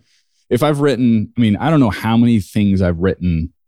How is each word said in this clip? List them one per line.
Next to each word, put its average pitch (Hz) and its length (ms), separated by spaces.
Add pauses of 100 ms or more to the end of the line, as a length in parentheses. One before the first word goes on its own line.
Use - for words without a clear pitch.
(500)
if 120 140
I've 151 160
written, 117 580
I 123 40
mean, 104 160
I 139 120
don't 160 100
know 117 120
how 113 260
many 117 220
things 98 420
I've 90 180
written 85 540 (140)